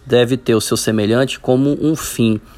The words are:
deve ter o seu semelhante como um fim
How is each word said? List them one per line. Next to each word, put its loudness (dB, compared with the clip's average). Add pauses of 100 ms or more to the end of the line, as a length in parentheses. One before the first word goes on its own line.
deve 2
ter 0
o 2
seu -2
semelhante 0
como 0
um 0
fim -2 (180)